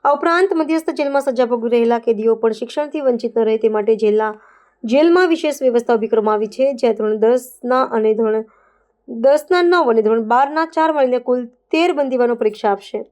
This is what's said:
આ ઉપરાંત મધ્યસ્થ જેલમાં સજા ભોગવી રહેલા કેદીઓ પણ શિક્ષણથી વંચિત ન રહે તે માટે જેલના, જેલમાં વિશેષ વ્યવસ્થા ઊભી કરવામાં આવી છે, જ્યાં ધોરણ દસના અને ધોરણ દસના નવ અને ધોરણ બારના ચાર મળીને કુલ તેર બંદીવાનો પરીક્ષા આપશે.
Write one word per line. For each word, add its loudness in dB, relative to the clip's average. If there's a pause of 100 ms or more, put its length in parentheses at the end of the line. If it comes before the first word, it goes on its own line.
આ 2
ઉપરાંત 0
મધ્યસ્થ -2
જેલમાં -2
સજા 0
ભોગવી -4
રહેલા 2
કેદીઓ 2
પણ -2
શિક્ષણથી -6
વંચિત -2
ન 0
રહે 0
તે 0
માટે 0
જેલના, -2 (440)
જેલમાં 4
વિશેષ -2
વ્યવસ્થા 0
ઊભી -2
કરવામાં 0
આવી -2
છે, -2
જ્યાં 0
ધોરણ -2
દસના 0
અને 0
ધોરણ -2 (640)
દસના 2
નવ 2
અને 2
ધોરણ 0
બારના 0
ચાર 0
મળીને 0
કુલ -2
તેર -2
બંદીવાનો 0
પરીક્ષા -2
આપશે. -8